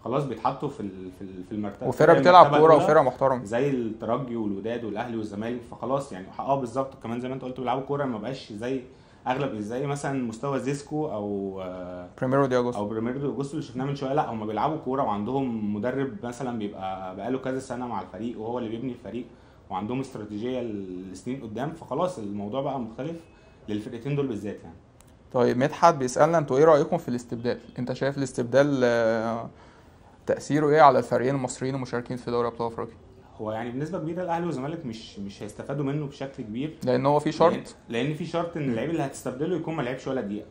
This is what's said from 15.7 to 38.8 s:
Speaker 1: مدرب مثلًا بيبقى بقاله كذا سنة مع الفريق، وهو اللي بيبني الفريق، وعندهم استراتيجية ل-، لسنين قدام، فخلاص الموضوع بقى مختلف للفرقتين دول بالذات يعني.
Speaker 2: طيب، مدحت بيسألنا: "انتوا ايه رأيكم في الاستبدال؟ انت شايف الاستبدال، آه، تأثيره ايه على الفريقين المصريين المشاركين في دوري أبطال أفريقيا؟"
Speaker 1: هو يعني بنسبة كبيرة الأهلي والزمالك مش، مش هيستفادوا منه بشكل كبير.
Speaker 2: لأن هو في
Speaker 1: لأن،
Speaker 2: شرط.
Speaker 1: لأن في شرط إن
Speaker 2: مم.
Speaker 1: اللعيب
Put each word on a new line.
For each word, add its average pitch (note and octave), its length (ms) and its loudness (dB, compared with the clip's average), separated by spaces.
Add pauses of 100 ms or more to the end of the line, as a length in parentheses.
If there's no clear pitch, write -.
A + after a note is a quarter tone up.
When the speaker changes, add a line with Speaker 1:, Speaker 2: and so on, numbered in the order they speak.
Speaker 1:
مدرب B2+ 380 -2 (100)
مثلًا A#2+ 340 -6
بيبقى F#2+ 580 -8
بقاله A#2+ 240 -4
كذا C3 200 -4
سنة B2 280 -8
مع A#2+ 140 -6
الفريق، A2 380 -8
وهو A#2 200 -6
اللي A2 100 -6
بيبني A#2+ 220 -6
الفريق، A#2 340 -10 (440)
وعندهم G#2 300 -4
استراتيجية A2+ 600 -6
ل-، F#2+ 500 -8
لسنين B2 300 -8
قدام، A2+ 320 -6
فخلاص D#3+ 440 -4
الموضوع G#2 440 -6
بقى C#3 180 -4
مختلف B2+ 360 -8 (540)
للفرقتين A#2+ 460 -4
دول C#3 120 0
بالذات G2+ 360 -6
يعني. E2+ 120 -16 (580)
Speaker 2:
طيب، B2 240 4
مدحت D3+ 360 6
بيسألنا: D3 440 4
"انتوا C3 200 2
ايه D3+ 80 8
رأيكم D#3+ 320 6
في - 120 -6
الاستبدال؟ A#2+ 500 -4 (200)
انت B2+ 140 -4
شايف C#3 240 -2
الاستبدال، C3+ 680 2
آه، A#2 680 2 (760)
تأثيره D3 440 2
ايه D3+ 120 8
على C3 180 12
الفريقين B2 360 2
المصريين C3 400 -4
المشاركين B2 420 -6
في A#2+ 140 -8
دوري A#2+ 160 2
أبطال A#2 200 -4
أفريقيا؟" A2+ 280 -8 (460)
Speaker 1:
هو G#2+ 100 -4
يعني A#2 200 -6
بنسبة D3+ 280 -6
كبيرة E3+ 240 -6
الأهلي E3+ 220 -2
والزمالك D3 400 -6
مش، A2 340 -10
مش G2 240 -10
هيستفادوا C#3+ 420 -6
منه C#3+ 200 -2
بشكل C3+ 380 -10
كبير. A#2+ 400 -6
Speaker 2:
لأن B2+ 220 2
هو D3 140 6
في D3+ 100 0
Speaker 1:
لأن، D3 80 -6
Speaker 2:
شرط. - 380 4 (140)
Speaker 1:
لأن B2+ 240 -2
في E3+ 120 -6
شرط E3+ 320 -4
إن D3+ 60 -2
Speaker 2:
مم. C3+ 60 0
Speaker 1:
اللعيب A#2+ 200 -2